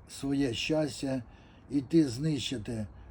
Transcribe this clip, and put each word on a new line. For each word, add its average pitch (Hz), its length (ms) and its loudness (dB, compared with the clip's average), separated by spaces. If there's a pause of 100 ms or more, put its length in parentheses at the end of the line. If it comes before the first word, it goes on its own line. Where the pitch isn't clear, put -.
своє 139 460 0
щастя, 139 680 0 (480)
іти 143 380 4
знищити 120 800 -2 (240)